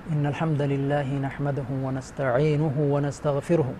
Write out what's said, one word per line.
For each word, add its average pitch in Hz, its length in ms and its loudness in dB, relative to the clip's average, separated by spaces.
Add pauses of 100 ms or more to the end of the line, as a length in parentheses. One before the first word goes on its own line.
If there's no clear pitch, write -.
إن 147 220 0
الحمد 147 360 0
لله 139 460 0 (200)
نحمده 139 420 -4 (160)
ونستعينه 135 880 0 (180)
ونستغفره 143 760 2 (100)